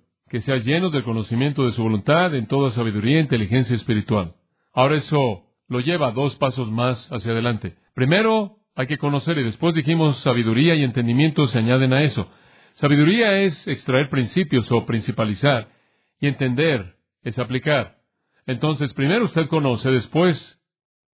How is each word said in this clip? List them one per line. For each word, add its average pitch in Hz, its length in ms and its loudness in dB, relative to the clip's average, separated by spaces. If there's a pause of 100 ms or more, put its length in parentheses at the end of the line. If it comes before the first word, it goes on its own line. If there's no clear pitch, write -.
(300)
"Que 120 100 -4
seas 131 240 -2
llenos 165 280 0
del 139 120 -2
conocimiento 123 640 -2
de 117 60 0
su 117 100 -2
voluntad 143 520 0
en 113 120 -4
toda 135 240 0
sabiduría 113 480 0
e 165 40 2
inteligencia 120 540 0
espiritual". 104 580 -2 (380)
Ahora 139 240 2
eso 135 480 -2 (240)
lo 123 120 -4
lleva 147 320 -2
dos 135 240 -4
pasos 127 340 -2
más 120 420 -2
hacia 113 200 -4
adelante. 113 440 -4 (180)
Primero, 202 640 2 (200)
hay 131 100 -4
que 147 100 -6
conocer, 147 420 -2
y 135 40 -2
después 160 320 -2
dijimos 156 440 2
sabiduría 120 560 2
y 147 100 2
entendimiento 131 640 2
se 123 100 -2
añaden 127 340 2
a 139 100 2
eso. 117 280 -2 (440)
Sabiduría 196 640 4
es 185 260 -2
extraer 135 420 0
principios 135 640 0
o 117 140 0
principalizar, 113 800 -2 (520)
y 143 80 0
entender 127 640 -2 (280)
es 123 160 -8
aplicar. 123 580 -2 (500)
Entonces, 135 480 -2
primero 180 320 0
usted 151 220 -2
conoce, 131 420 0
después 151 680 0 (560)